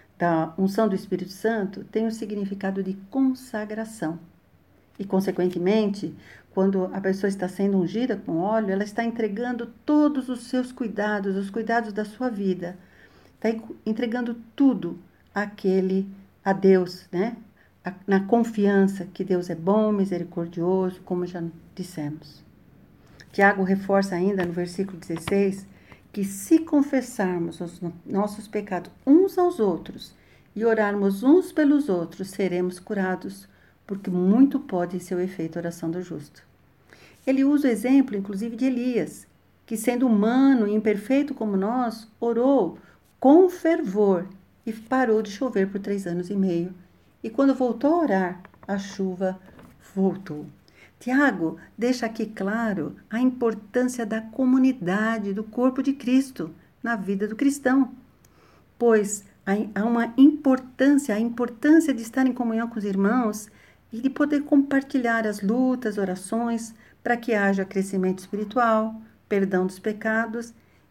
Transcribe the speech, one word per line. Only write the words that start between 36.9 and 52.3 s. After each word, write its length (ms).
Ele 180
usa 220
o 40
exemplo, 440
inclusive, 420
de 100
Elias, 600
que 120
sendo 300
humano 600
e 60
imperfeito 580
como 240
nós, 500
orou 580
com 300
fervor 800
e 60
parou 500
de 80
chover 400
por 100
três 260
anos 220
e 80
meio. 380
E 60
quando 260
voltou 400
a 40
orar, 440
a 120
chuva 600
voltou. 520
Tiago 600
deixa 300
aqui 180
claro 720